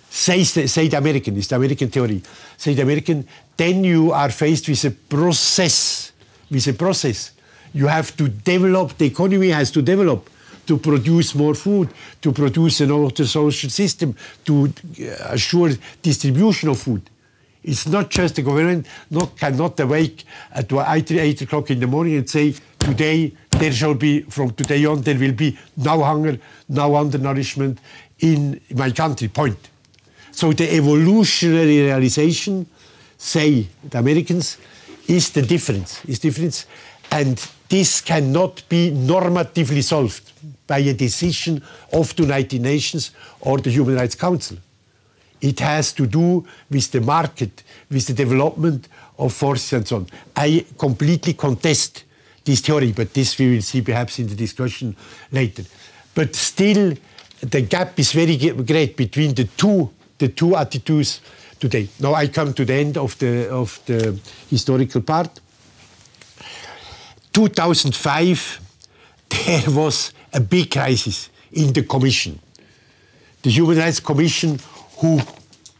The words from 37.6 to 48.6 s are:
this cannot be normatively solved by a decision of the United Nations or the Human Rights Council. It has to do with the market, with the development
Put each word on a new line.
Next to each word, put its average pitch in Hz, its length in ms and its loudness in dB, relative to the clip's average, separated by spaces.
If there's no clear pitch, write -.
this 185 320 2
cannot 160 680 0
be 170 220 2
normatively 156 920 0
solved 135 500 -2
by 143 120 0
a 139 140 2
decision 139 680 -2
of 151 240 0
the 175 60 2
United 135 380 0
Nations 143 520 -4
or 135 180 0
the 131 120 -2
Human 131 260 2
Rights 123 180 -2
Council. 170 440 -4
It 139 200 -2
has 151 340 -2
to 135 120 -2
do 170 400 0
with 139 200 -2
the 131 100 0
market, 139 640 -2
with 135 160 -2
the 131 80 -4
development 139 720 0